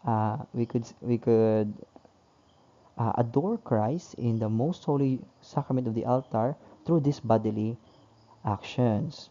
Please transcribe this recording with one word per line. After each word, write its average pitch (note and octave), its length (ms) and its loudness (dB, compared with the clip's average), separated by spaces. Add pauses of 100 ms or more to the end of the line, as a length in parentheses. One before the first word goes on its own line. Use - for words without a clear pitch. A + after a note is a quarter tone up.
uh, A2 320 0 (160)
we A#2+ 120 0
could, A#2 200 -6 (160)
we A#2+ 160 0
could, A2 560 4 (1200)
uh, A2+ 180 0
adore C#3 420 0
Christ B2 580 -2
in A2+ 240 0
the A2 100 -2
most B2 340 -2
holy C#3 360 0 (220)
sacrament B2+ 460 -2
of A2+ 60 -2
the A2+ 120 -2
altar B2 500 0 (300)
through E3 160 4
these C#3 180 0
bodily A2 580 0 (680)
actions. A2 840 -2